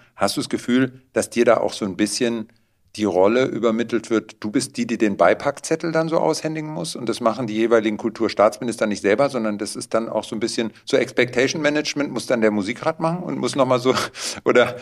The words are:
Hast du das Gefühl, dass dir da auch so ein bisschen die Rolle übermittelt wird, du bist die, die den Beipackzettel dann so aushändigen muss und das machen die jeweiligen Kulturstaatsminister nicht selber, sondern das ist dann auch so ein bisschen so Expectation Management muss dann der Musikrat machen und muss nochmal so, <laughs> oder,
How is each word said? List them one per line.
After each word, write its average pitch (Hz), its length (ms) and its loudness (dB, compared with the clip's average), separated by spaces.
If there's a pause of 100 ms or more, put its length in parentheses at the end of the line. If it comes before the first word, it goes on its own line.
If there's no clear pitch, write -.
(160)
Hast - 200 -2
du 147 60 -2
das 123 80 -8
Gefühl, 127 440 0 (200)
dass 110 160 0
dir 117 160 2
da 113 120 6
auch - 160 -2
so - 120 -6
ein 95 100 -4
bisschen 113 520 -2 (500)
die 107 80 0
Rolle 101 400 4
übermittelt 113 640 -2
wird, 110 320 0
du 107 100 -6
bist 131 240 -2
die, 117 100 -2
die 117 120 -2
den 101 180 2
Beipackzettel 143 800 0
dann 160 160 0
so 160 80 0
aushändigen 156 500 -2
muss 156 300 -8
und 117 100 -6
das 113 140 -4
machen 117 260 0
die 107 60 -4
jeweiligen 110 420 2
Kulturstaatsminister 110 880 0
nicht 95 160 -4
selber, 107 280 2
sondern 110 280 -2
das 101 200 -8
ist - 160 -8
dann 113 160 0
auch 107 160 -2
so - 100 -8
ein 107 60 -4
bisschen 113 300 -2 (120)
so - 140 2
Expectation 123 640 0
Management 147 500 -2
muss 113 140 -6
dann 120 160 0
der 110 100 4
Musikrat 107 480 -4
machen 170 240 -2
und - 140 -6
muss - 180 -2
nochmal 127 240 2
so, 127 160 2 (240)
<laughs> - 240 -8
oder, 120 380 4